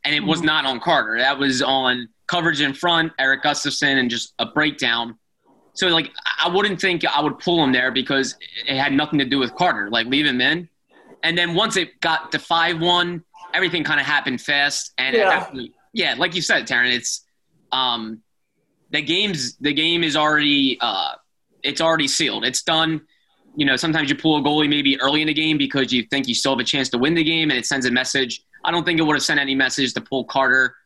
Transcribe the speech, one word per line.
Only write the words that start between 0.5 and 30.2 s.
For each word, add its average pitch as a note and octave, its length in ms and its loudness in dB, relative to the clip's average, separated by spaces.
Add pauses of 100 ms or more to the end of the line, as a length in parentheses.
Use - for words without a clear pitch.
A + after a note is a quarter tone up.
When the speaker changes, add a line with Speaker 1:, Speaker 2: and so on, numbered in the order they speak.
Speaker 1:
on B2+ 160 -2
Carter. A#2 380 0
That C3+ 200 2
was C3+ 220 0
on B2+ 480 0 (180)
coverage E3 340 0
in C#3+ 120 0
front, E3 460 0
Eric C3+ 240 0
Gustafson, C#3+ 560 0
and B2+ 100 2
just A#2 300 -6
a A#2+ 80 -2
breakdown. A#2+ 720 -2 (540)
So, F#3 160 0
like, E3 240 0 (120)
I, - 240 -2
I F3 60 -2
wouldn't G3 260 0
think F3+ 240 0
I C#3+ 160 2
would D3 180 -2
pull F3 240 0
him C3+ 100 2
there B2+ 180 2
because C3 460 -2 (300)
it C3+ 100 -2
had C#3 160 0
nothing D3+ 260 0
to C#3 60 2
do C#3 140 0
with B2 160 0
Carter. G#2 360 0
Like, A2+ 160 0
leave C#3 180 0
him B2+ 160 0
in. D#3 280 0 (540)
And E3+ 140 0
then F3 180 0
once G#3+ 220 0
it E3+ 240 -4
got E3 320 -2
to D3+ 60 -2
five E3 420 0
one, F3 440 0 (300)
everything F3 280 0
kinda D3 200 0
happened C#3 380 -2
fast. C#3+ 580 -2
And B2+ 180 0
at A2+ 40 4
Speaker 2:
Yeah. G#2+ 100 4
Speaker 1:
that - 220 -2
point, B2 200 -12 (200)
yeah, D#3+ 240 -2
like E3 180 -2
you F3+ 80 -2
said, C#3 240 0
Taryn, B2 260 2
it's, - 320 -4 (480)
um, A2+ 480 -2 (680)
the D3+ 100 -2
game's, E3 560 -2
the C#3+ 160 -2
game E3 320 0
is D3+ 120 -2
already, C#3+ 640 2
uh, F#2+ 340 -2 (480)
it's C#3+ 180 -4
already D#3+ 280 2
sealed. G#2+ 360 -2
It's - 180 -2
done. D#3+ 380 0 (560)
You D3+ 80 0
know, C3+ 120 4
sometimes D#3 340 0
you - 60 0
pull D#3 200 2
a D3 60 0
goalie D3 260 2
maybe C#3 320 2
early C#3 220 2
in D#3 60 0
the D3+ 60 0
game D#3 220 2
because C3+ 360 0
you B2 100 2
think C3 260 -2
you A#2 60 -2
still C3+ 180 0
have B2 60 0
a B2 60 -2
chance C3+ 260 -2
to B2 80 -2
win D3 160 2
the E3 100 2
game, D#3+ 260 0
and B2+ 80 0
it A2+ 60 -4
sends C3+ 220 -2
a B2 40 2
message. B2+ 520 -2 (220)
I E3 60 0
don't E3+ 140 0
think E3+ 140 0
it D#3+ 40 2
would D3+ 120 2
have C#3 80 0
sent D3+ 160 0
any C3+ 160 0
message C3 400 0
to B2 60 -4
pull B2+ 240 -4